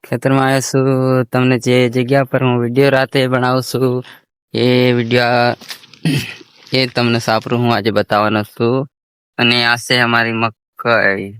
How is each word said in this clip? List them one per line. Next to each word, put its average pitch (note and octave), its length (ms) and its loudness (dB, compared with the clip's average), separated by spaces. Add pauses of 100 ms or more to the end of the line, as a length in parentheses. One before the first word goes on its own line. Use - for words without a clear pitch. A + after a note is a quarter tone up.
ખેતરમાં C3+ 440 0
આવ્યો C3+ 200 0
છું, C3 640 0
તમને B2+ 240 2 (100)
જે B2 100 2 (180)
જગ્યા B2+ 360 0
પર C3 140 0
હું B2 180 0
વીડિયો B2+ 340 2
રાતે C3+ 240 0 (120)
બનાવું B2+ 380 0
છું, B2+ 340 -2 (480)
એ A#2 140 0 (300)
વીડિયો, A#2+ 600 0 (1160)
એ C3 80 2 (140)
તમને A#2+ 240 0 (100)
સાપરું A2+ 340 0
હું A#2 140 2
આજે G#2 200 0
બતાવવાનો G#2 480 0
છું. A#2 320 -2 (640)
અને A#2+ 160 2 (160)
આ A#2+ 120 -2
છે C3+ 100 -8 (120)
અમારી A#2 360 -2
મકાઈ. G2+ 960 -2